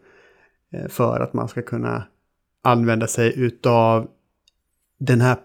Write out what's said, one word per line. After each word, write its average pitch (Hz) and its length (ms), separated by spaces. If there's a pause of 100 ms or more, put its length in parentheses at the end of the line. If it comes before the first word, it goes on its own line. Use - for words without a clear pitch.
(720)
Eh, - 160
för 117 320
att 123 120
man 117 160
ska 120 140
kunna 117 440 (560)
använda 117 440
sig 117 300
utav 113 720 (920)
den 123 220
här 127 240